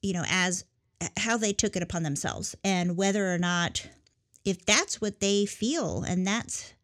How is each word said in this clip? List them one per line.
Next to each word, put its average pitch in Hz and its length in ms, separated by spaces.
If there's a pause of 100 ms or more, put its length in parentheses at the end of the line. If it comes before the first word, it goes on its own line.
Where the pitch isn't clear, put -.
you 196 140
know, 175 140
as, 180 360 (540)
how 226 180
they 214 160
took 196 240
it 175 60
upon 170 200
themselves - 640
and 180 320
whether 196 360
or 180 60
not, 175 480 (580)
if 185 200
that's 254 360
what 208 200
they 202 240
feel 214 580
and 185 240
that's - 460 (120)